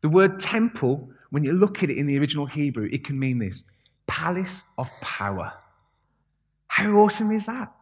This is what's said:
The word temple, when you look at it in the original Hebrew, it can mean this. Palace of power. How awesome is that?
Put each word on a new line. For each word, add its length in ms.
The 80
word 300
temple, 720
when 120
you 100
look 300
at 80
it 60
in 100
the 120
original 260
Hebrew, 480
it 120
can 140
mean 200
this. 240
Palace 560
of 140
power. 520
How 320
awesome 320
is 160
that? 360